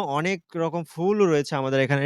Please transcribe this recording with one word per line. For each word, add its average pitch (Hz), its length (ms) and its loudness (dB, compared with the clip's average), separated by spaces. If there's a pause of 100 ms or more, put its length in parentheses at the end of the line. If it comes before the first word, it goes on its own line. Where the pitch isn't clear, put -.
(120)
অনেক 170 280 -2 (160)
রকম 165 280 -4
ফুলও 196 420 0
রয়েছে 151 300 2
আমাদের 135 240 0
এখানে, 139 260 2